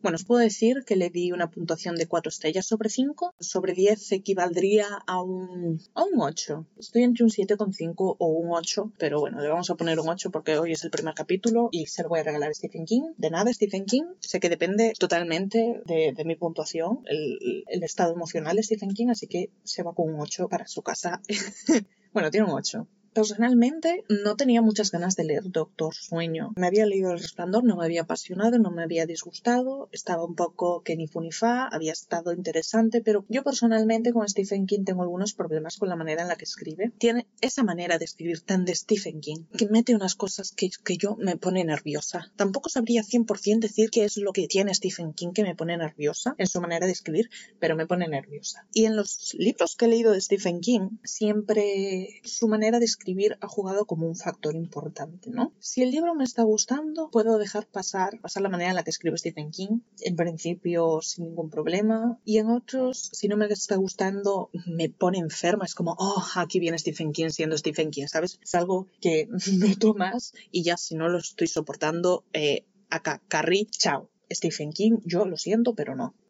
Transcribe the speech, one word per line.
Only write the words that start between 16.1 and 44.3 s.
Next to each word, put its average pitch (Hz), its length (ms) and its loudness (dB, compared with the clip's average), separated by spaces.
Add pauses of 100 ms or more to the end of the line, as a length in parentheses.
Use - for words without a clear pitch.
de 156 100 -4
mi 165 100 -2
puntuación, 165 680 -4
el, - 640 -4
el 165 160 -4
estado 170 300 0
emocional 165 420 -4
de 220 80 4
Stephen 202 300 -2
King, 233 160 0
así - 180 -2
que 175 220 -4 (140)
se - 200 -6
va 170 100 -6
con 160 200 0
un 151 60 -6
ocho 170 280 -4
para 170 200 -4
su - 140 -10
casa. 175 460 -6
<laughs> 202 680 -2 (160)
Bueno, 170 160 2
tiene 202 160 4
un 170 80 0
ocho. 226 340 -6 (260)
Personalmente, 247 960 4
no 208 260 2
tenía 233 280 6
muchas 208 260 4
ganas 175 260 0
de 170 80 -2
leer 156 220 0
Doctor 160 480 -2
Sueño. 165 600 -4
Me 185 100 0
había 208 220 4
leído 190 240 2
El 170 80 -2
Resplandor, 180 440 -2
no 208 120 6
me 170 100 -2
había 165 160 0
apasionado, 185 560 0
no 202 140 6
me 170 100 -4
había 165 240 0
disgustado, 247 880 -2
estaba 170 340 -4
un 170 80 -8
poco 175 480 -2
que 165 140 -4
ni 160 120 -6
fu 165 140 -8
ni 165 100 -8
fa, 240 360 0
había 156 240 -4
estado 170 420 -4
interesante, 220 680 2
pero 208 280 2
yo 262 140 0
personalmente 226 720 2
con 214 140 2
Stephen 196 380 0
King 196 180 0
tengo 185 200 0
algunos 180 320 -2
problemas 160 420 -4
con 190 120 0
la 175 60 -2
manera 160 280 -2
en 180 40 -4
la 170 100 -2
que - 80 -16
escribe. 180 520 -6
Tiene 233 300 2 (120)
esa 262 220 0
manera 175 380 0
de 165 60 -4
escribir 160 360 -6
tan 185 240 0
de 175 80 0
Stephen 170 480 -2
King, 160 240 -10 (100)
que 208 120 2
mete 233 260 4
unas 190 220 2
cosas - 360 -6
que, - 200 -2 (120)
que 175 140 -2
yo 202 200 -2
me 180 200 0
pone 185 260 0
nerviosa. 151 720 -4
Tampoco 202 340 0
sabría 233 340 2
cien 233 220 2
por 226 120 0
cien 214 220 2
decir 220 320 2
qué 214 140 4
es 208 120 -2
lo 202 160 -2